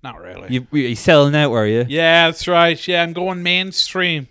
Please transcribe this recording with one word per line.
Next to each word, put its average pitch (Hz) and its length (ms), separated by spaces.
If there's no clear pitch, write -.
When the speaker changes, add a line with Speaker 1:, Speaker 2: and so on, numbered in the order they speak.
Speaker 1:
Not 120 180
really. 90 320
Speaker 2:
You, 127 180
you 127 240
selling 147 400
out, 147 160
are 113 140
you? 113 240
Speaker 1:
Yeah, 165 380
that's 165 200
right. 170 400
Yeah, 175 140
I'm 170 100
going 180 300
mainstream. 180 880